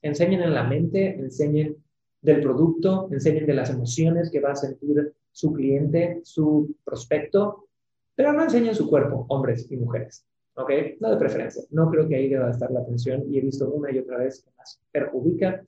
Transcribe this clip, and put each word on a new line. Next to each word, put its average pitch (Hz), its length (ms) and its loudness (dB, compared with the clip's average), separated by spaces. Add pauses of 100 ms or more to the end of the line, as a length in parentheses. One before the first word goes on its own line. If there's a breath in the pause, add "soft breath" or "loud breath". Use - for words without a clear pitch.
Enseñen 175 400 2
en 165 120 2
la 120 100 0
mente, 156 540 0
enseñen 147 600 -2 (440)
del 147 200 4
producto, 165 720 2
enseñen 151 340 0
de 147 80 2
las 123 160 0
emociones 165 600 0
que 147 120 -2
va 139 100 0
a 143 40 -2
sentir 147 580 -2 (180)
su 160 220 -2
cliente, 151 720 0
su 151 600 0
prospecto, - 840 -2 (480)
pero 285 180 4
no 302 100 4
enseñen 233 320 2
su 170 140 -2
cuerpo, 131 400 2
hombres 120 420 -2
y 135 60 -8
mujeres, 117 480 -6 (300)
¿ok? 131 160 -4 (280)
No 220 120 0
de - 60 2
preferencia. - 540 -2
No 160 180 4
creo 156 180 2
que 139 80 0
ahí 135 120 2
deba 131 240 0
estar 123 200 -4
la 123 100 -2
atención 120 480 -4
y 143 80 0
he 131 40 0
visto 135 280 -2
una 143 220 -4
y 131 80 0
otra 123 180 -8
vez 131 260 -4
que - 140 -20
más - 240 -20 (100)
perjudica 160 760 -2